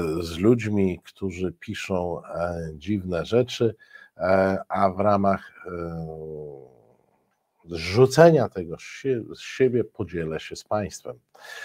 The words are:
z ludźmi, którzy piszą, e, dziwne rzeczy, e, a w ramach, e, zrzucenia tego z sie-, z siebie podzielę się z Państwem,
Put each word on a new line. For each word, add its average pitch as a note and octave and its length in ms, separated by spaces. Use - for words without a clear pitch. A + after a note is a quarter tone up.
z E2+ 160
ludźmi, G#2 680
którzy F2+ 480
piszą, F2+ 720
e, E2+ 360
dziwne F2+ 500
rzeczy, A#2+ 500
e, F#2+ 420
a F#2+ 220
w F2+ 100
ramach, G2 680
e, E2+ 400
zrzucenia B2 800
tego E2+ 280
z - 40
sie-, - 540
z - 60
siebie B2 440
podzielę E2 560
się - 160
z - 80
Państwem, - 540